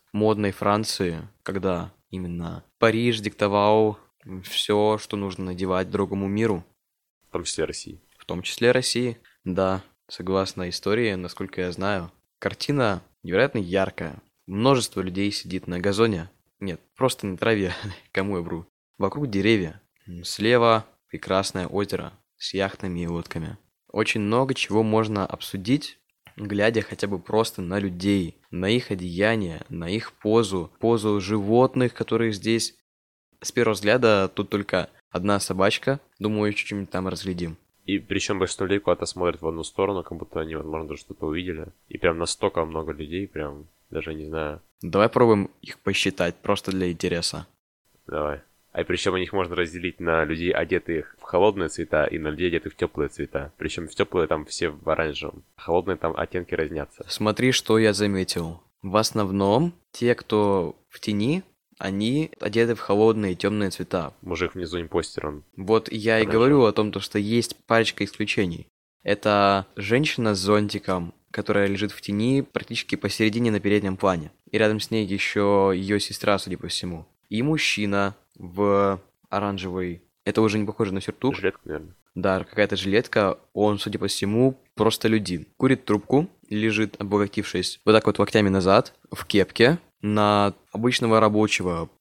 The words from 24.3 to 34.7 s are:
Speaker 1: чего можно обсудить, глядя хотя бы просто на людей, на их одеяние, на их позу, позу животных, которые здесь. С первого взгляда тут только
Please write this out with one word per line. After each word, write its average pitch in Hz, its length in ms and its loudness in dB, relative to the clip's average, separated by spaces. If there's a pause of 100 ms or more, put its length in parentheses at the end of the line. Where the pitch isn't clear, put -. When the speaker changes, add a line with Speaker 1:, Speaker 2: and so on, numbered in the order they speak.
Speaker 1:
чего 107 280 0
можно 107 440 2
обсудить, - 720 -4 (380)
глядя 104 460 2
хотя - 240 -6
бы 98 120 -4
просто 107 440 0
на 90 160 -2
людей, 95 580 0 (140)
на 90 180 -2
их 120 220 0
одеяние, 92 800 -2
на 85 200 -8
их 107 240 -4
позу, 104 580 0 (100)
позу 107 400 2
животных, 113 720 2
которые 113 380 0
здесь. 110 420 -2 (640)
С - 120 -10
первого 113 220 2
взгляда 104 600 4
тут 104 160 -2
только 98 380 -2 (220)